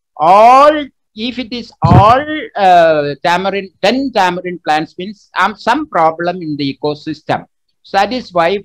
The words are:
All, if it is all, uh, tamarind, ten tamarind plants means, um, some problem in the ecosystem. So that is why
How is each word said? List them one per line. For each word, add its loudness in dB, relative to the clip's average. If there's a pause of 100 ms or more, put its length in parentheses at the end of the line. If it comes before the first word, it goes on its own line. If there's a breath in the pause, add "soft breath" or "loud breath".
(160)
All, 4 (300)
if -8
it -10
is -12
all, 4 (300)
uh, 2
tamarind, -4 (100)
ten -2
tamarind -2
plants -4
means, -14
um, -2
some -2
problem -2
in -8
the -6
ecosystem. -6 (360)
So -8
that 0
is -10
why -2